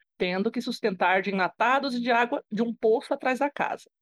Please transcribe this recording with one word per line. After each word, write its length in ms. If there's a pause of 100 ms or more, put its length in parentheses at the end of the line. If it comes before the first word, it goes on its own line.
(160)
tendo 340
que 120
sustentar 580
de 100
enlatados 640
e 60
de 100
água 400
de 120
um 120
poço 380
atrás 280
da 100
casa. 340 (180)